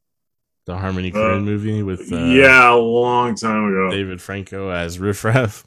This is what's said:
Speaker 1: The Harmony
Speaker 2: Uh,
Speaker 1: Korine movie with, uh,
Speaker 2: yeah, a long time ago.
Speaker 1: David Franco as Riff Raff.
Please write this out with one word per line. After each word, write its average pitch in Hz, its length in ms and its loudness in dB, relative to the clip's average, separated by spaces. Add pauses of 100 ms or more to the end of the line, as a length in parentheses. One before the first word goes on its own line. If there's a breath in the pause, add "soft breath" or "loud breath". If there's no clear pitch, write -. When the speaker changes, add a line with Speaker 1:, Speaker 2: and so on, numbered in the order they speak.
(680)
Speaker 1:
The 90 100 -8
Harmony 92 340 -4
Speaker 2:
Uh, 95 60 -8
Speaker 1:
Korine 107 280 0
movie 104 380 -4
with, 92 300 -8
uh, 85 40 -4
Speaker 2:
yeah, 127 560 6
a 120 40 4
long 120 580 2
time 107 320 -2
ago. 95 240 0
Speaker 1:
David 95 320 -6
Franco 95 480 -10
as 87 300 -6
Riff 98 240 -2
Raff. 113 420 0